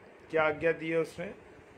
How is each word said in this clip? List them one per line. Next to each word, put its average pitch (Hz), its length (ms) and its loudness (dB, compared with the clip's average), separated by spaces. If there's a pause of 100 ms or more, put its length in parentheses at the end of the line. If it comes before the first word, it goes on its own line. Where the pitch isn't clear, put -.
(320)
क्या 156 120 4
आज्ञा 156 280 2
दी 160 180 -4
है 165 80 2
उसने? 165 380 -4 (420)